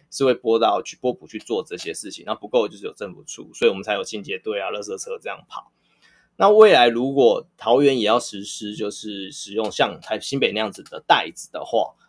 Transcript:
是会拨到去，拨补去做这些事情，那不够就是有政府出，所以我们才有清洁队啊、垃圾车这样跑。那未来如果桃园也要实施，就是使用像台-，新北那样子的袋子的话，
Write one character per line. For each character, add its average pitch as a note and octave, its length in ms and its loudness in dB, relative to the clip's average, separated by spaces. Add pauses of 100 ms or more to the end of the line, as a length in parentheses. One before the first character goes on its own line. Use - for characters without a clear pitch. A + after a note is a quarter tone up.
(100)
是 - 140 -4
会 C3 80 4
拨 A2+ 260 0
到 G#2 220 2
去， - 180 -12
拨 B2+ 140 -2
补 - 140 -14
去 G#2+ 120 -12
做 G2+ 240 -6
这 F2+ 140 -12
些 E2 160 -10
事 F#2+ 180 -12
情， - 160 -16
那 G#2+ 80 -4
不 G#2+ 140 -16
够 A2 180 0
就 E3 120 -12
是 G2+ 80 -12
有 - 80 -12
政 G2 180 -12
府 - 120 -20
出， - 280 -18
所 A#2+ 160 2
以 - 20 2
我 G2 40 0
们 F#2+ 80 -10
才 G#2+ 100 -6
有 G2 100 -4
清 G2+ 200 -10
洁 F#2+ 160 -10
队 G#2 200 -8
啊、 G2 120 -6
垃 G#2 100 -8
圾 G2+ 160 -10
车 F#2+ 260 -10
这 G#2 60 -12
样 G2 180 -14
跑。 - 240 -16 (680)
那 G3 120 4
未 G#3+ 240 10
来 B2 160 8
如 A#2+ 240 -2
果 A#2+ 340 4 (120)
桃 B2 240 4
园 C3+ 160 4
也 G#2+ 80 0
要 A2+ 120 4
实 G2+ 260 -10
施， G#2 300 -10
就 G#2 160 -6
是 G2 400 -12
使 G2+ 220 -16
用 G#2+ 180 -2
像 A2+ 300 -2
台-， A2 180 -8
新 C3+ 220 -6
北 G#2 120 0
那 G#2 60 -6
样 G#2+ 140 -4
子 - 100 -18
的 - 240 -18
袋 G#2 280 2
子 - 180 -18
的 D2+ 100 -8
话， - 340 -2 (120)